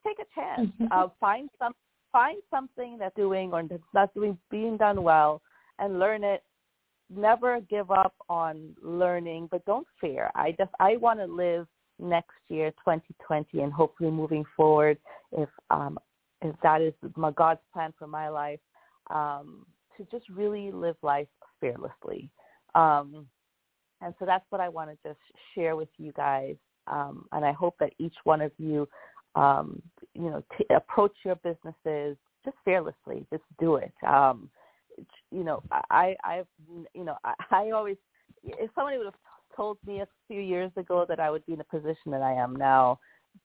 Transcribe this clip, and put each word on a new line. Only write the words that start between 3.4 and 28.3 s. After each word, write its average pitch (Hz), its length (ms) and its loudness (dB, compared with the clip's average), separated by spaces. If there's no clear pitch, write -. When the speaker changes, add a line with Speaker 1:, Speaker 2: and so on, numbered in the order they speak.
Speaker 1:
or 165 100 -2
that's 165 180 -10
not 196 200 4
doing, 202 240 -2
being 220 280 -4
done 208 260 2
well, 156 380 6
and 196 200 -2
learn 208 240 2
it. 202 200 0
Never 233 480 2
give 196 300 -4
up 190 240 4
on 160 520 -4
learning, 170 680 -2
but 180 140 -4
don't 247 220 -2
fear. 131 360 -4
I 156 220 0
just, 190 220 -2
I 208 180 6
wanna 220 300 2
live 170 400 -2
next 175 380 -2
year, 156 240 -2
twenty 160 300 -2
twenty, 151 360 -2
and 143 100 -2
hopefully 156 380 0
moving 156 360 -2
forward, 151 420 6
if, 151 180 -4
um, 147 300 -2
if 156 220 -6
that 156 180 4
is 160 120 0
my, 160 160 -2
God's 160 300 4
plan 160 280 -8
for 151 80 -16
my 156 220 -8
life, 147 300 -8
um, 147 560 -6
to 202 140 -16
just 240 180 -12
really 202 420 -4
live 170 320 -4
life 143 240 0
fearlessly. - 720 -8
Um, 147 540 4
and 175 160 -10
so 185 80 -8
that's 185 240 2
what 190 120 -4
I 180 80 -2
wanna 156 260 -10
just 151 140 -12
share 165 220 0
with 156 220 -6
you 156 160 -14
guys. 143 420 -2
Um, 143 440 -6
and 151 140 0
I 143 60 4
hope 170 280 -2
that 147 200 0
each 165 240 -6
one 156 180 4